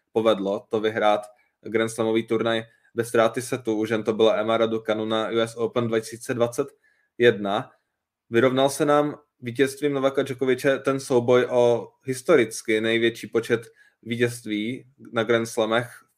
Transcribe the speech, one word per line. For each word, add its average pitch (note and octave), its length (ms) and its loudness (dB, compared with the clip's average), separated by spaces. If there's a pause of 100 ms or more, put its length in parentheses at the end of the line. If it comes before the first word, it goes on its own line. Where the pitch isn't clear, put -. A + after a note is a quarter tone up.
(120)
povedlo G#2 580 0
to A2+ 100 0
vyhrát, G#2+ 420 2 (400)
Grand A2+ 300 -2
Slamový A2+ 320 0
turnaj A2+ 400 -2 (320)
bez A2+ 120 -4
ztráty A#2 340 2
setu. A#2+ 340 -4
U G#2+ 100 -2
žen A2 180 -2
to A2 100 0
byla G#2+ 220 4
Emma A2 220 0
Raducanu A2 480 -2
na A2 240 -2
U A2+ 100 -2
S A2+ 160 -2
Open A#2 320 -2
dva A2+ 120 0
tisíce A#2 340 -8
dvacet A#2+ 340 -2 (500)
jedna. G#2+ 540 2 (580)
Vyrovnal B2+ 400 4
se D3 160 -2
nám D3 300 2 (260)
vítězstvím C3+ 520 -2
Novaka C3+ 300 0
Djokoviče C3 560 0
ten C3+ 200 -2
souboj B2 500 2
o A#2+ 380 2 (160)
historicky B2+ 800 0
největší A2+ 460 -2
počet A2+ 340 -2 (420)
vítězství A#2 800 -4 (260)
na A#2 120 0
Grand A2+ 240 2
Slamech A#2 420 -2 (280)